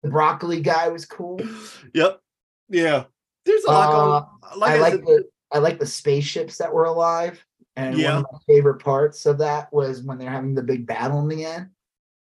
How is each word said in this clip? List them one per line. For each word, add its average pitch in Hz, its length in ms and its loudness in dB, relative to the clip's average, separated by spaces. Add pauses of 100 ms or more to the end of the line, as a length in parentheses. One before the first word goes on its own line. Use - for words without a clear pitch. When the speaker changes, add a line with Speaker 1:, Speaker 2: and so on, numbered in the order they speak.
Speaker 1:
The 147 80 -6
broccoli 156 520 0
guy 170 280 0
was 165 160 -10
cool. 180 360 -12 (520)
Speaker 2:
Yep. 180 280 0 (480)
Yeah. 160 340 0 (420)
There's 427 200 2
a - 60 2
lot 151 180 6
Speaker 1:
Uh, 151 320 4 (300)
Speaker 2:
going, - 80 -12
like 160 120 2
Speaker 1:
I 156 40 4
Speaker 2:
I 151 40 4
Speaker 1:
like 165 140 4
Speaker 2:
said 180 120 -4
Speaker 1:
the, 151 180 6 (280)
I 147 80 0
like 151 200 0
the 151 60 -2
spaceships 147 760 -4
that 170 140 -4
were 160 120 2
alive. 170 580 -2 (320)
And 131 200 -6
one 156 60 0
Speaker 2:
Yeah. 147 180 0
Speaker 1:
of 139 120 -2
my - 160 -20
favorite 143 340 6
parts 143 440 0
of 147 140 2
that 151 340 -2
was 135 300 -2
when 131 140 -10
they're 127 120 -12
having 135 260 -4
the 131 80 -2
big 120 240 -4
battle 123 320 -2
in 147 80 -2
the 156 180 -6
end. 170 240 -12 (680)